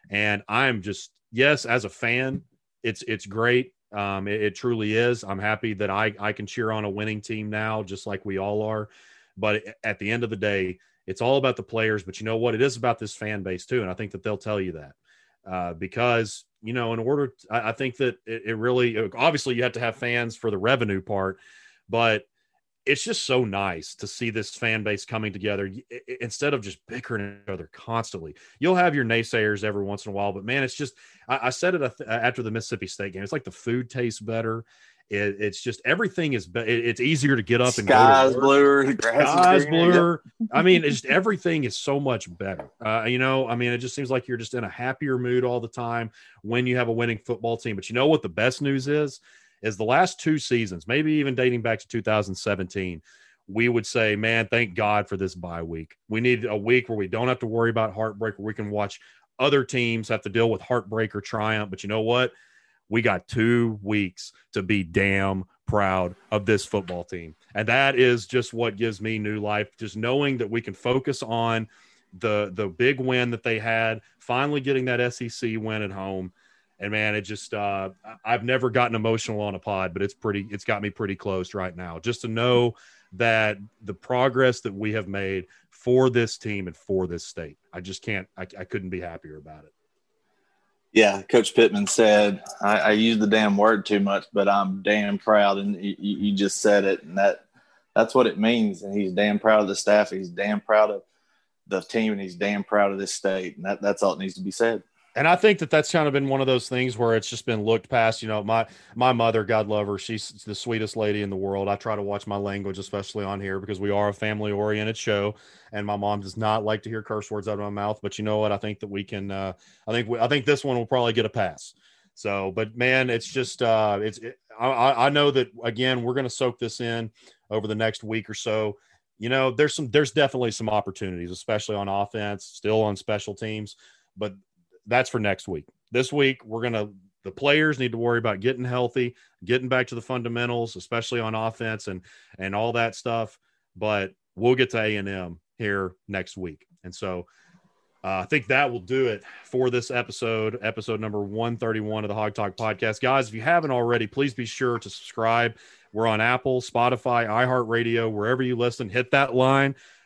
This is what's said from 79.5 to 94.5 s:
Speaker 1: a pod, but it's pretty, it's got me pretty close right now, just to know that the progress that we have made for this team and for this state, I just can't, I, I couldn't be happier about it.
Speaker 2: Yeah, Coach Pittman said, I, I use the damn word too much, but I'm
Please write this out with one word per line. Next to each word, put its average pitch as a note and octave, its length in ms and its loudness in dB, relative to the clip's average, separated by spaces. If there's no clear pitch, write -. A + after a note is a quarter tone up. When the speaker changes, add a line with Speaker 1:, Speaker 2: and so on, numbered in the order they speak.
Speaker 1:
a F#2 40 -8
pod, F#2+ 340 -2
but F#2 80 -4
it's G2 140 -2
pretty, G2+ 360 -4
it's G2+ 140 -10
got G#2+ 160 -2
me G#2 80 -4
pretty G2 280 -6
close F#2+ 360 -6
right F#2 240 -6
now, F2 220 -12
just A2+ 240 -6
to A2+ 60 -6
know A#2+ 460 2
that A2 460 2
the G2+ 100 -8
progress B2+ 720 2
that G#2+ 100 -6
we G#2 220 -4
have G#2 140 -4
made G2 400 -4
for B2+ 400 4
this A#2 300 2
team G2 300 -6
and D#2+ 80 -12
for F#2 300 -2
this E2+ 200 -8
state, D#2 320 -14
I F2+ 120 -12
just F#2 200 -12
can't, G2 320 -4
I, F#2 120 -12
I F#2 60 -12
couldn't F#2+ 240 -8
be F2+ 140 -8
happier E2 340 -14
about D2+ 280 -20
it. D2+ 80 -20
Speaker 2:
Yeah, G2+ 300 6
Coach A2 340 4
Pittman G2+ 320 6
said, G#2 560 6
I, G#2 160 4
I F#2 140 4
use A2+ 260 4
the G#2+ 80 2
damn G#2 320 4
word G#2+ 260 6
too G#2 160 2
much, G2 320 0
but G2+ 160 2
I'm G2 340 2